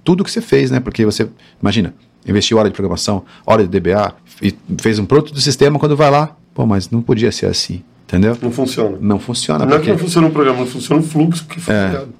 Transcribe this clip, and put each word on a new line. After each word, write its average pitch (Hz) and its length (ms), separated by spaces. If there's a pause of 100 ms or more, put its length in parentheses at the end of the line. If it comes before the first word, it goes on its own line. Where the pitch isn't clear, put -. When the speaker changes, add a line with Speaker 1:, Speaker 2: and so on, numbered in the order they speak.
Speaker 1:
tudo 185 200
que - 60
você 226 120
fez, 139 280
né, 127 80
porque 110 280
você, 107 200 (360)
imagina, 101 320 (320)
investiu 104 320
hora 107 100
de 92 60
programação, 95 500 (220)
hora 110 160
de 92 80
D 95 100
B 87 140
A, 101 180 (300)
e 98 120 (240)
fez 110 200
um 101 80
produto 147 260
do 139 80
sistema, 143 380
quando 151 180
vai 147 140
lá, 147 260 (160)
"Pô, 127 140
mas 98 240
não 113 100
podia 117 300
ser - 160
assim", 92 360 (260)
entendeu? 104 340
Speaker 2:
Não 120 80
funciona. 123 500
Speaker 1:
Não 101 200
funciona, 139 440
Speaker 2:
Não 131 80
é 151 40
Speaker 1:
porque 156 100
Speaker 2:
que 113 60
não 170 60
funciona 165 280
o 156 40
programa, 135 280
não 127 80
funciona 135 340
o 156 40
fluxo 160 420
que - 140
foi 107 140
Speaker 1:
É, 98 140
Speaker 2:
criado. 87 200 (120)